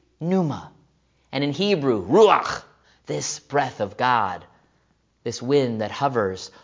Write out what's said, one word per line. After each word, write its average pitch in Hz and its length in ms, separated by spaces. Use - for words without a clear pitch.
pneuma, 160 520
and 139 120
in 143 100
Hebrew, 139 520
ruach, 180 580
this - 340
breath 135 400
of 98 160
God, 107 480
this 117 180
wind 123 400
that 104 100
hovers 110 580